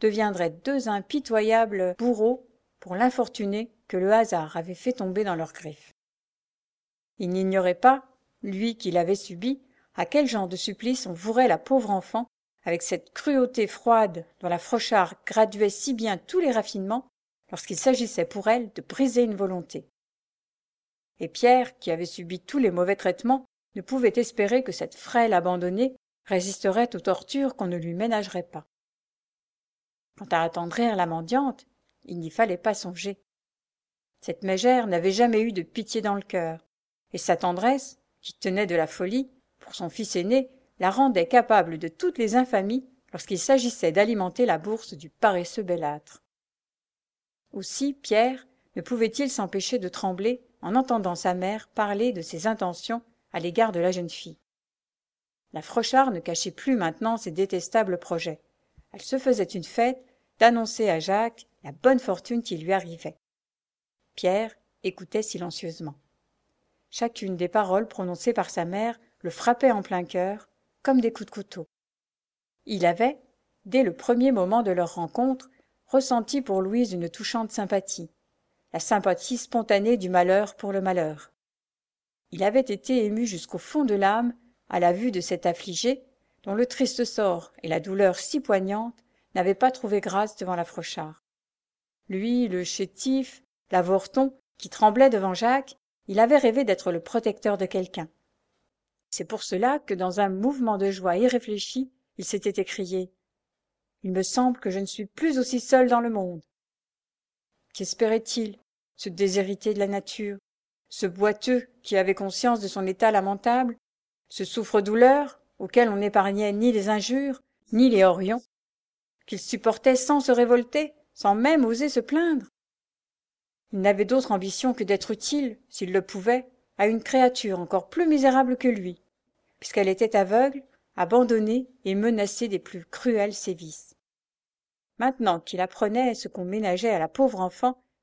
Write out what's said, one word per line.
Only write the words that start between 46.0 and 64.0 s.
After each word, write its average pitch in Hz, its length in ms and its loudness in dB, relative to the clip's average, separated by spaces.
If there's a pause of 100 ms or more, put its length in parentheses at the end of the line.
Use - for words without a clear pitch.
Aussi 269 420 -6
Pierre 247 520 0 (300)
ne 175 60 -8
pouvait-il 226 480 -2
s'empêcher 220 480 -4
de 180 100 -4
trembler 196 540 -4 (200)
en 180 120 -4
entendant 233 400 0
sa 180 200 -2
mère 190 340 -6
parler 208 440 -2
de 180 100 -8
ses 165 240 -8
intentions 214 560 -4 (300)
à - 80 -6
l'égard 196 320 2
de 175 80 -2
la 175 120 2
jeune 175 180 -6
fille. - 280 -16 (1120)
La 156 100 -10
Frochard 262 480 2
ne 180 100 -6
cachait 254 300 -6
plus 262 260 -2
maintenant 214 400 -2
ses 196 140 -8
détestables 185 680 0
projets. 165 420 -6 (520)
Elle 208 100 -18
se 262 160 -4
faisait 247 260 2
une 175 200 -8
fête 254 380 -2 (360)
d'annoncer 226 500 4
à 165 100 2
Jacques 202 480 -2 (160)
la 143 100 -12
bonne 254 280 4
fortune 226 420 -4
qui 196 140 -8
lui 160 160 -2
arrivait. 170 460 -4 (1000)